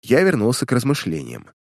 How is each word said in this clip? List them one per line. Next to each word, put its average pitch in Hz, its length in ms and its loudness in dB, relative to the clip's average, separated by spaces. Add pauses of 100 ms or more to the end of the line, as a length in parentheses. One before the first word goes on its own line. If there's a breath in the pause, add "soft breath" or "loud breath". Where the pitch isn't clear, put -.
я 127 200 2
вернулся 123 440 2
к - 60 -4
размышлениям. 117 880 -4